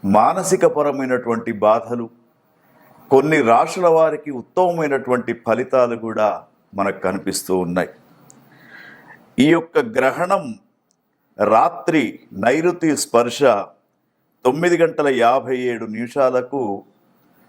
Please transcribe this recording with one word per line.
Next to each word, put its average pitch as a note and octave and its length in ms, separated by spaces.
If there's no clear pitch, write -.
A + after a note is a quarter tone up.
మానసికపరమైనటువంటి C3+ 1400
బాధలు, A#2 440
కొన్ని D3 240
రాశుల E3 340
వారికి D#3 340
ఉత్తమమైనటువంటి C#3 920
ఫలితాలు A#2+ 580
కూడా A2 240
మనకు G2 260
కనిపిస్తూ F#2+ 580
ఉన్నాయి. F2 260
ఈ - 80
యొక్క D#3+ 320
గ్రహణం F3 480
రాత్రి D#3+ 500
నైరుతి D#3+ 480
స్పర్శ A#2+ 340
తొమ్మిది E3+ 360
గంటల D3+ 240
యాభై B2+ 340
ఏడు A2+ 240
నిమిషాలకు B2+ 680